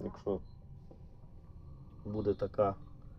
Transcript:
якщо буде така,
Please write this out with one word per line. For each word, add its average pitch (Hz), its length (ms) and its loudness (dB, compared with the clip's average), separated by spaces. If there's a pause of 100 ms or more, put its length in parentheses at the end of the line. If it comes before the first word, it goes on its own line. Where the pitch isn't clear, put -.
якщо 101 400 0 (1600)
буде 104 300 6
така, 98 400 6 (440)